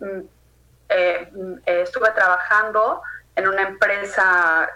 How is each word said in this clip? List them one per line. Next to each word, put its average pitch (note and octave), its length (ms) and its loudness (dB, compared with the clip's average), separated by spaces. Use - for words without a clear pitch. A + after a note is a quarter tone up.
mm, G3 200 -10
eh, F3+ 420 0
mm, F#3 220 -12
eh, F3 180 0
estuve A3 280 0
trabajando G#3+ 880 2
en F#3+ 140 0
una G3 140 0
empresa, F#3+ 1120 2